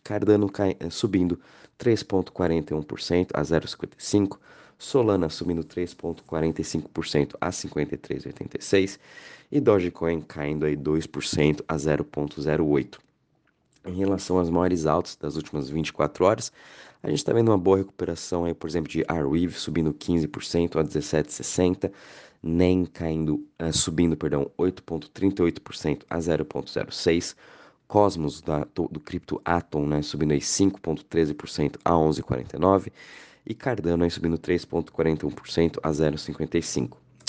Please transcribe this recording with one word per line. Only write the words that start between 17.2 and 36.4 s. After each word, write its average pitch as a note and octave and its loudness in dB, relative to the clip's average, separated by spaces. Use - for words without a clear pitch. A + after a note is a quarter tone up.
tá - 0
vendo A2+ 6
uma G2+ 6
boa F#2+ 6
recuperação F2 -4
aí, E2+ 0
por E2 -8
exemplo, D#2 -2
de D#2+ 0
Arweave E2 0
subindo D#2 0
quinze E2 0
por - -10
cento E2+ 0
a - 4
dezessete D2+ -2
sessenta, F#2 0
NEM F2+ 4
caindo, D#2+ -2
eh, E2 -2
subindo, E2 2
perdão, C#2+ -2
oito F2+ 0
ponto E2 -8
trinta G2 0
e F2 4
oito D#2+ 0
por - -18
cento D2 -2
a E2+ -4
zero D#2 0
ponto C2+ -8
zero - -6
seis, - 0
Cosmos F2 2
da, D2+ -2
do, - -2
do D#2 -10
cripto - -8
Atom, D#2+ -2
né, D2 0
subindo D2+ 0
aí C#2+ 2
cinco - 2
ponto D#2 -4
treze D#2+ 2
por - -12
cento D2 -2
a E2+ 4
onze D#2 4
e - -6
quarenta - -4
e - -8
nove, F#2 4
e A2 -6
Cardano F2 0
aí E2+ 2
subindo E2 -2
três F2 -2
ponto - -4
quarenta D#2+ 0
e C#2+ -2
um - -8
por - -14
cento E2+ 2
a D#2 0
zero D2+ 0
cinquenta D2+ -4